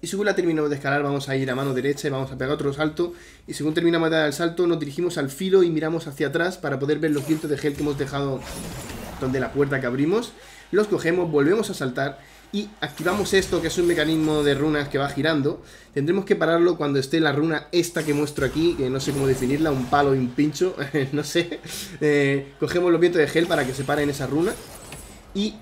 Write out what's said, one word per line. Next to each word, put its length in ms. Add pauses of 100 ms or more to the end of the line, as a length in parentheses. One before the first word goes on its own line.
Y 40
según 200
la 80
terminemos 360
de 60
escalar 260
vamos 260
a 80
ir 140
a 40
mano 200
derecha 340
y 20
vamos 220
a 60
pegar 160
otro 180
salto. 400 (340)
Y 80
según 200
terminamos 360
de 60
dar 100
el 60
salto 340
nos 140
dirigimos 380
al 100
filo 340
y 80
miramos 360
hacia 220
atrás 280
para 220
poder 200
ver 120
los 160
vientos 240
de 60
Hel 180
que 80
hemos 160
dejado 420 (800)
donde 200
la 120
puerta 280
que 60
abrimos. 460 (400)
Los 140
cogemos, 440
volvemos 380
a 60
saltar 440 (340)
y 160 (120)
activamos 540
esto 260
que 80
es 100
un 80
mecanismo 560
de 120
runas 340
que 80
va 140
girando. 520 (300)
Tendremos 320
que 100
pararlo 440
cuando 200
esté 220
la 120
runa 380
esta 320
que 120
muestro 320
aquí, 280
que 140
no 120
sé 120
cómo 140
definirla, 440
un 160
palo 280
y 40
un 120
pincho, 440 (200)
<laughs> 180
no 120
sé. 360 (400)
Eh, 580
cogemos 320
los 100
vientos 200
de 180
Hel 80
para 200
que 80
se 100
paren 240
esa 180
runa 260 (840)
y 280